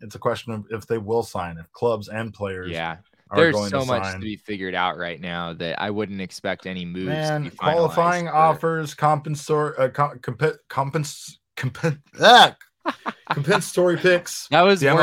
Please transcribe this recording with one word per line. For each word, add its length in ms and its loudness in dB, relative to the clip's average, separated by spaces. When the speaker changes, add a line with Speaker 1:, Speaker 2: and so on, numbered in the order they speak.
Speaker 1:
it's 120 -16
a 40 -16
question 340 -8
of 180 -8
if 160 -8
they 120 -2
will 240 -2
sign, 340 -8
if 160 -20
clubs 360 -2
and 260 -8
players 360 -8
Speaker 2:
Yeah. 280 -6
Speaker 1:
are 80 2
Speaker 2:
There's 160 6
Speaker 1:
going 160 0
Speaker 2:
so 100 0
Speaker 1:
to 60 -2
Speaker 2:
much 180 0
Speaker 1:
sign. 120 -6
Speaker 2:
to 40 -10
be 160 -8
figured 380 -8
out 240 0
right 200 -6
now 360 -6
that 260 -6
I 80 -2
wouldn't 320 -6
expect 460 -8
any 180 -8
moves 220 -6
to 60 -2
Speaker 1:
Man, 320 -2
Speaker 2:
be 60 -10
finalized 60 -20
Speaker 1:
qualifying 680 0
Speaker 2:
for 80 -6
Speaker 1:
offers, 600 2
compensor-, 840 0
uh, 100 2
com-, 300 -2
comp-, 400 -2
compens-, 720 -6
compen-, 460 -4
ah! 340 10
Speaker 2:
<laughs> 60 -4
Speaker 1:
compensatory 640 2
picks, 520 0
Speaker 2:
That 140 6
was 160 6
Speaker 1:
the 80 2
Speaker 2:
worse 80 6
Speaker 1:
M 80 6